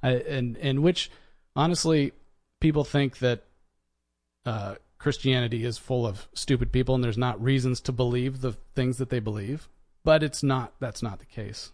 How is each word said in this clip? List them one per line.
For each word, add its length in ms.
I, 80
and, 460
and 260
which, 260
honestly, 580
people 220
think 360
that, 240
uh, 300
Christianity 640
is 140
full 300
of 260
stupid 380
people 240
and 80
there's 160
not 220
reasons 400
to 100
believe 500
the 120
things 240
that 140
they 80
believe, 500
but 200
it's 180
not, 380
that's 240
not 160
the 60
case. 480